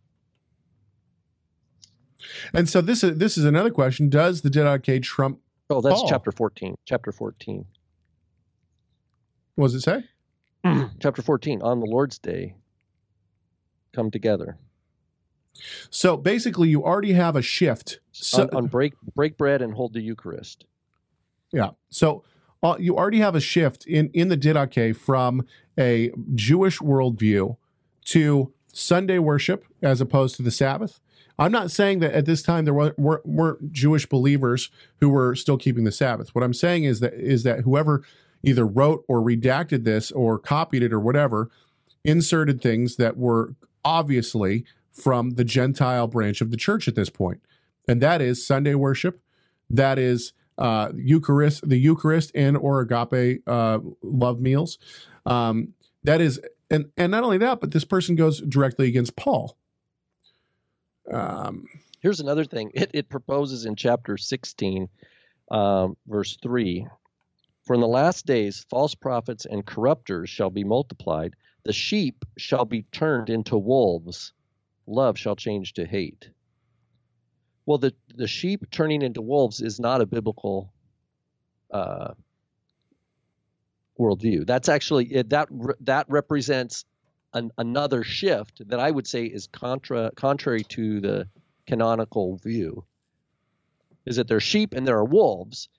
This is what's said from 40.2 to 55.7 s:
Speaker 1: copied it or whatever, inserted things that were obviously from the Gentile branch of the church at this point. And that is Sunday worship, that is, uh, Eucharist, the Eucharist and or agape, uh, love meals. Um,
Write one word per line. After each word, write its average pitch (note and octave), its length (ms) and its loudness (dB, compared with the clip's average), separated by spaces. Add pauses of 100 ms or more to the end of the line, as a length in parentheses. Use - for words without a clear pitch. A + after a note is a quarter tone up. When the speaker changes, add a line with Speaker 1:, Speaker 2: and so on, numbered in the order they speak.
Speaker 1:
copied C#3+ 420 0
it A#2 120 2
or A2 60 2
whatever, A#2+ 500 0 (560)
inserted D#3 560 2
things A#2+ 340 0
that A#2 220 0
were A#2 360 0 (300)
obviously B2 800 0 (300)
from B2 380 0
the A#2+ 120 0
Gentile B2+ 640 0
branch A2 320 -2
of A2+ 120 -2
the A#2 60 -2
church G#3+ 300 -2
at A2 80 -2
this G2+ 140 0
point. F2+ 320 -6 (440)
And A#2+ 160 2
that D#3 200 4
is B2 260 -2
Sunday C#3 280 2
worship, C#3 440 0 (500)
that C3+ 300 2
is, B2 320 0 (260)
uh, A2+ 380 0
Eucharist, D3 720 2
the C3 100 4
Eucharist D#3 560 2
and C#3 220 4
or C#3 240 0
agape, B2 680 0
uh, A2+ 340 0 (220)
love B2 380 0
meals. C3+ 400 0 (460)
Um, A#2 480 0 (300)